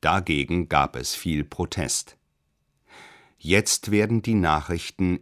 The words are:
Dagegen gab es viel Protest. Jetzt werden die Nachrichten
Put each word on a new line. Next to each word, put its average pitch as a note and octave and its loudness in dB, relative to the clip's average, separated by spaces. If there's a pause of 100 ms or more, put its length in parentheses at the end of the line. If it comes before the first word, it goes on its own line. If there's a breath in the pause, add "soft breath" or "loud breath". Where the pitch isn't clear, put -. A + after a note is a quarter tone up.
Dagegen E2 0
gab C#2+ 2
es B1 -8
viel D2+ -4
Protest. - -6 (1200 loud breath)
Jetzt G2+ 0
werden G#2+ 2
die A2+ 0
Nachrichten F2 0